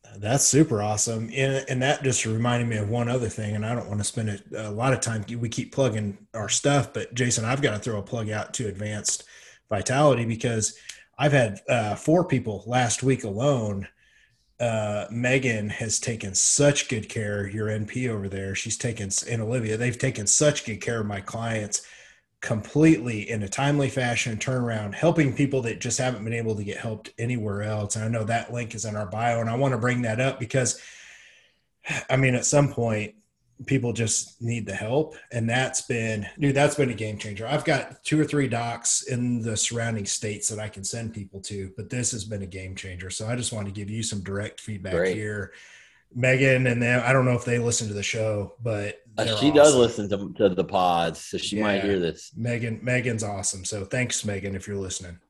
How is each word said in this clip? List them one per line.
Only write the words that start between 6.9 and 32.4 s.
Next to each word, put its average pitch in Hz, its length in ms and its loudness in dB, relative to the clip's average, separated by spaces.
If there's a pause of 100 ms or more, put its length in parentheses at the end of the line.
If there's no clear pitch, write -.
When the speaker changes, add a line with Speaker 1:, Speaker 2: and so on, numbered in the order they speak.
Speaker 1:
but 113 220 -6
Jason, 120 300 2
I've 135 180 0
gotta 107 160 0
throw 110 180 -2
a 101 60 -4
plug 110 260 -4
out 107 260 -4
to 113 120 -4
Advanced 104 560 -4 (460)
Vitality 123 560 4
because 113 520 -2 (400)
I've 139 140 4
had, 113 360 2
uh, 113 280 2
four 165 300 4
people 110 420 -2
last 120 340 2
week 127 220 2
alone 107 640 0 (720)
uh, 107 520 -2
Megan 120 580 0
has 110 300 -4
taken 110 340 -6
such - 540 4
good 107 220 -4
care, 104 380 -4
your 107 220 -4
N 107 160 -2
P 127 240 -4
over 101 200 -4
there. 98 260 -6
She's - 220 -4
taken 107 300 -4
s-, - 160 -2
and 117 180 -2
Olivia, 110 360 -2
they've 123 200 0
taken 131 300 -2
such 147 380 4
good 101 160 -6
care 117 200 -2
of 104 60 -2
my 101 140 -4
clients 113 640 -4 (540)
completely 117 920 2
in 107 140 -2
a 98 60 -4
timely 139 400 2
fashion, 120 480 0
turnaround, 113 560 -2
helping 156 400 4
people 135 280 2
that 113 180 -4
just - 180 -2
haven't 127 260 -2
been 117 100 -2
able 113 220 -2
to 104 80 -4
get 98 140 -6
helped 110 400 -8
anywhere 107 460 -2
else. 107 320 -2
And 110 100 -2
I - 40 0
know 113 160 0
that 117 280 -2
link 117 220 -6
is 110 100 -6
in 104 100 -6
our 104 120 -4
bio, 117 320 0
and 113 100 0
I 117 60 0
wanna 131 220 2
bring 123 260 2
that 110 160 0
up 131 200 0
because, 123 420 0 (1300)
I 131 80 4
mean, 131 180 4
at 113 100 0